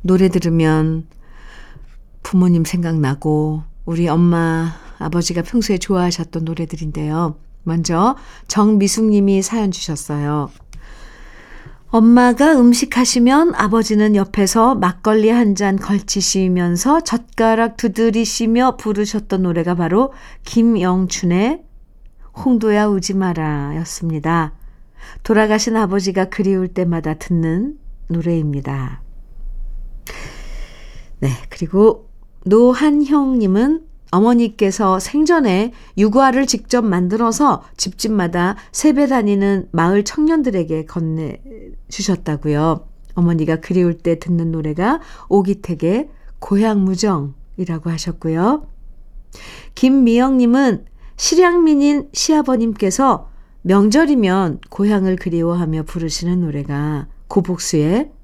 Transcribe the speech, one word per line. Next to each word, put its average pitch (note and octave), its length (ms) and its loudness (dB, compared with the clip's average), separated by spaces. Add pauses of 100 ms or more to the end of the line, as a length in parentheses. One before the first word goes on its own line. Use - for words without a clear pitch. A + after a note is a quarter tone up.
노래 F#3 260 4
들으면 D#3+ 760 0 (1160)
부모님 F3 420 2
생각나고 D#3 1000 -2 (220)
우리 E3+ 240 -2
엄마, E3 640 0 (260)
아버지가 E3 440 -4
평소에 G#3+ 360 -2
좋아하셨던 F3 640 -2
노래들인데요. D#3 920 -6 (260)
먼저 E3+ 540 0 (320)
정미숙 G#3 580 2
님이 G3 360 2
사연 G#3+ 280 -2
주셨어요. D3 800 -6 (1400)
엄마가 B3 720 6
음식하시면 B3 1000 4
아버지는 G#3+ 580 2
옆에서 G#3 600 2
막걸리 A3 540 2
한 A3+ 240 2
잔 G3 220 0
걸치시면서 F#3+ 1200 0
젓가락 A3+ 760 -2
두드리시며 A3+ 1000 0
부르셨던 G#3 640 -4
노래가 F3 320 -2
바로 F3+ 380 0 (320)
김영춘의 F#3+ 1160 0 (840)
홍도야 G#3+ 420 2
우지 G3 280 -2
마라 D#3 640 -4
였습니다. D#3+ 760 -4 (680)
돌아가신 G#3+ 520 2
아버지가 F#3+ 500 0
그리울 F#3+ 420 -2
때마다 E3+ 460 -2
듣는 F3 640 -2 (320)
노래입니다. C#3+ 960 -4 (2250)
네, C#3 80 -2 (220)
그리고 G3+ 580 0 (360)
노한형님은 C4 1400 2 (260)
어머니께서 G#3+ 880 2
생전에 B3 760 0 (240)
유과를 B3+ 500 4
직접 - 380 -2
만들어서 G#3+ 760 0 (140)
집집마다 F#3 800 -2 (160)
세배 D4 340 2
다니는 G3+ 640 0
마을 F3+ 340 2
청년들에게 G3+ 840 -2
건네주셨다고요. D#3 2000 -4 (260)
어머니가 E3 420 0
그리울 F3 420 0
때 E3+ 200 -2
듣는 E3 320 -2
노래가 E3 500 -2 (280)
오기택의 G3 800 0 (300)
고향무정이라고 F#3 1500 -2
하셨고요. E3+ 760 -2 (1080)
김미영님은 B3+ 1120 2 (300)
실향민인 D#4 960 4
시아버님께서 B3 1160 0 (340)
명절이면 G3+ 1000 2 (100)
고향을 G3 460 0
그리워하며 E3+ 680 -2
부르시는 E3+ 580 -4
노래가 D3 680 -4 (200)
고복수의 F3+ 840 -2 (140)